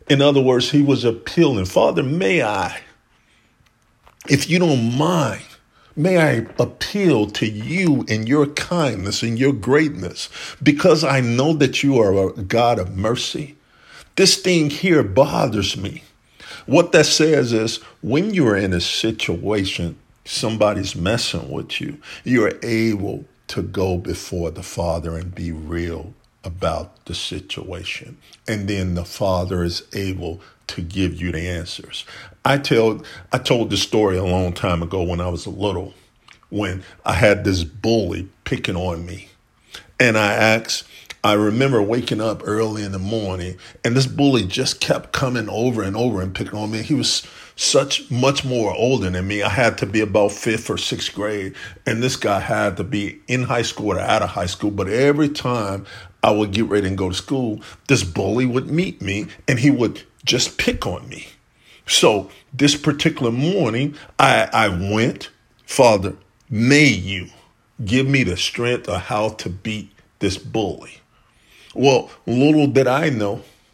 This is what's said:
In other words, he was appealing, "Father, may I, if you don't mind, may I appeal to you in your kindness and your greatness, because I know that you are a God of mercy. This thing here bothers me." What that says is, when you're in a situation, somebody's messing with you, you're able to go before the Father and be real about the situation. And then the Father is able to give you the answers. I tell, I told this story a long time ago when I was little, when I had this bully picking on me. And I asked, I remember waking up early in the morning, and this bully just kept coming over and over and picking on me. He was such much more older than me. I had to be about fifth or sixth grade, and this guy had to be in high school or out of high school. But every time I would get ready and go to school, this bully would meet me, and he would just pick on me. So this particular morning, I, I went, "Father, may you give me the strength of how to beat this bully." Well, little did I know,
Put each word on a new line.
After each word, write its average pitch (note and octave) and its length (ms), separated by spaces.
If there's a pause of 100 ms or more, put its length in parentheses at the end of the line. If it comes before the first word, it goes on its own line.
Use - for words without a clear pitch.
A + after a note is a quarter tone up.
In C#3 140
other C#3+ 180
words, B2+ 300
he D3 100
was C#3 240
appealing, A2+ 640
"Father, - 360
may E3+ 400
I, G2+ 380 (1500)
if - 220
you E3+ 100
don't B2+ 380
mind, D3+ 460 (520)
may F3+ 240
I B2 280 (120)
appeal C3 720
to - 140
you B2 640
in A2 180
your C#3+ 200
kindness C3 760
and A#2 160
your C3+ 140
greatness, B2 800 (320)
because D#3 420
I C3+ 160
know B2+ 320
that C#3+ 300
you C#3 180
are F#2+ 300
a A2 120
God A2+ 360
of F2+ 180
mercy. A2+ 600 (600)
This F#3 200
thing E3 340
here E3+ 320
bothers G#2+ 720
me." - 280 (600)
What E3+ 280
that D#3 120
says C#3+ 480
is, A2 240 (240)
when F3+ 320
you're B2+ 240
in F#2+ 160
a F2 80
situation, F#2 1200 (260)
somebody's G#2 720
messing F#2 540
with - 320
you, - 160 (260)
you're A#2 380
able A2 640 (200)
to - 140
go F#2 380
before F2 520
the F2 120
Father E2 560
and F2+ 160
be E2+ 180
real E2 640 (280)
about F2 640
the E2+ 100
situation. - 1040 (320)
And G#2 180
then F#2+ 280
the F2 100
Father F#2 580
is F2 200 (100)
able F2+ 480 (280)
to - 120
give E2+ 400
you F2 100
the E2 160
answers. - 600 (400)
I C#3 100
tell, A2+ 460 (280)
I B2 80
told A#2 300
this G2+ 140
story G#2 340
a F#2 80
long F2+ 300
time F2 280
ago F2+ 200
when F2 180
I F2+ 80
was F2 180
little, F#2+ 460 (560)
when F#2 340 (220)
I G2+ 80
had G2 320
this F#2 200
bully F#2 640 (160)
picking - 320
on F2 280
me. F2+ 240 (720)
And A#2 160
I G#2 160
asked, A2 520 (380)
I G#2+ 120
remember A2 480
waking A2 380
up G#2+ 240
early G#2+ 380
in G2 100
the G2 60
morning, F#2 580 (260)
and A#2+ 140
this C3 100
bully B2+ 380
just B2 360
kept - 320
coming B2 360
over A2 340
and G2 140
over A2+ 240
and F#2 140
picking G2+ 240
on G#2+ 120
me. A2 120
He B2+ 100
was - 340 (300)
such - 540
much C3 340
more A#2+ 300
older A#2 340
than F2+ 180
me. G#2 160
I G2+ 60
had G#2+ 300
to - 80
be G#2+ 140
about G2+ 320
fifth A2 360
or G2+ 80
sixth - 380
grade, G2+ 400 (320)
and A#2 160
this C3 140
guy G2+ 240
had G#2 360
to G2 80
be G2+ 420
in B2 180
high A#2+ 180
school G#2+ 300
or F#2 80
out A2 200
of F2+ 100
high F#2 140
school. G2 260
But G2 180
every C#3+ 420
time G#2 560 (360)
I A2 80
would G#2 200
get G#2+ 160
ready G2+ 220
and F#2+ 100
go F#2+ 100
to F2+ 60
school, B2 480 (260)
this C3 160
bully G2+ 400
would B2 260
meet F3 300
me, G2+ 280 (200)
and C3 100
he C#3 120
would A#2+ 320 (240)
just - 320
pick - 280
on G2 220
me. - 200 (580)
So G#2+ 420 (240)
this C#3+ 240
particular C#3+ 540
morning, C#3 640 (220)
I, B2+ 340
I A2 160
went, G2+ 600 (340)
"Father, G#2 520 (340)
may C3 340
you F#2+ 460 (520)
give B2 240
me C3+ 180
the F2+ 120
strength A#2+ 540
of F2+ 120
how G#2+ 280
to - 180
beat G2+ 420 (280)
this F#2+ 180
bully." - 640 (800)
Well, C3 320 (160)
little C#3+ 440
did B2+ 180
I D3 240
know, G#2 320 (320)